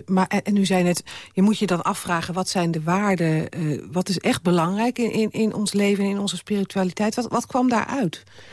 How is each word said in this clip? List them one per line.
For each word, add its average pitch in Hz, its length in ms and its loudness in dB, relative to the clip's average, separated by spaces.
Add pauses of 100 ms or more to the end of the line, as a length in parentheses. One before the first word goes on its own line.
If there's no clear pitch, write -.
maar, 185 220 2
en, - 160 -2
en 202 140 0
u 196 80 4
zei 180 180 2
net, 175 200 0 (300)
je 190 80 2
moet 208 180 4
je 214 60 0
dan 175 160 0
afvragen... 175 520 -2
wat 185 160 -2
zijn 175 220 0
de 160 120 -2
waarden, 170 640 2
eh, 151 320 -4 (100)
wat 180 180 -2
is 170 100 -2
echt 240 240 0
belangrijk 185 560 2
in, 233 120 0
in, 214 200 0
in 220 220 0
ons 208 200 -4
leven... 202 300 2
en 196 60 2
in 202 100 -2
onze 196 180 -4
spiritualiteit? 196 800 -2
Wat, 233 160 -4
wat 240 140 -2
kwam 254 240 2
daaruit? 233 540 -2 (300)